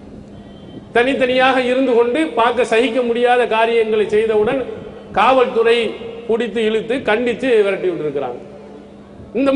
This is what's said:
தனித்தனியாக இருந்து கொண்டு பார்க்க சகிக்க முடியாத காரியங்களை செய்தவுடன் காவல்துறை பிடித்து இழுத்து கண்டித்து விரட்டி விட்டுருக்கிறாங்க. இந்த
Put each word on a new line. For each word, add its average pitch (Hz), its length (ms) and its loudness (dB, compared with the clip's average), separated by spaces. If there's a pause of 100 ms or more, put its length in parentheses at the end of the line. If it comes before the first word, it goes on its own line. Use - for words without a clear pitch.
(1000)
தனித்தனியாக 254 600 2 (120)
இருந்து 254 280 2
கொண்டு 240 240 2 (160)
பார்க்க 233 360 2
சகிக்க 240 340 2
முடியாத 240 340 2 (140)
காரியங்களை 220 580 2
செய்தவுடன் 220 480 2 (560)
காவல்துறை 233 580 4 (540)
பிடித்து 226 380 -2
இழுத்து 220 260 -2 (160)
கண்டித்து 240 400 0 (160)
விரட்டி 185 240 -2
விட்டுருக்கிறாங்க. 143 500 -4 (1000)
இந்த 269 160 2